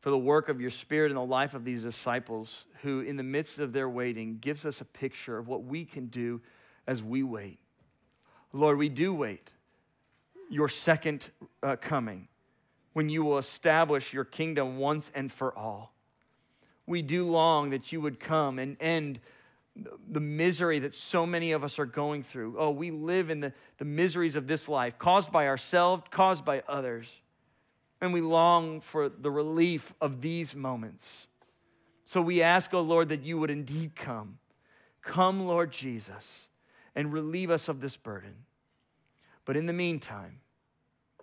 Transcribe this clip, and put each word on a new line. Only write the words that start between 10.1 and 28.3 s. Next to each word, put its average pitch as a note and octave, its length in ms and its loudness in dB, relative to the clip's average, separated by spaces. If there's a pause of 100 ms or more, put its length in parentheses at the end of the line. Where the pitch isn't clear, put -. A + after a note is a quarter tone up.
your D3 200 2
second, D#3 600 0 (340)
uh, C3+ 140 0
coming, A2+ 520 -4 (680)
when D#3 160 0
you D#3+ 120 0
will D3 140 2
establish D3+ 760 2
your C3 100 -4
kingdom C#3+ 540 -2
once D3 360 -2
and C3+ 160 -6
for - 280 -6
all. G#2+ 340 -10 (920)
We F3 160 -2
do E3+ 240 0
long D#3+ 440 6
that C3+ 220 -4
you E3 80 -4
would D3 180 -4
come D3 400 0
and C3+ 220 -6
end D#3 400 -2 (880)
the D#3 120 -2
misery D#3 580 2
that C#3 160 -4
so E3+ 320 0
many E3+ 260 0
of D3+ 100 0
us C#3+ 160 -6
are D3+ 60 0
going D3 380 -4
through. A#2+ 360 -8
Oh, D3+ 120 2
we D3+ 200 -4
live D#3+ 380 0
in D#3 120 -2
the, C#3 120 -4 (240)
the - 80 -8
miseries D#3+ 520 2
of C3+ 100 -4
this D3+ 220 -2
life, B2 300 0
caused F3+ 320 4
by D3+ 180 4
ourselves, F3 640 4
caused F#3+ 360 4
by C#3 200 0
others. B2 460 -6 (880)
And F3+ 120 0
we F3 100 2
long E3 580 6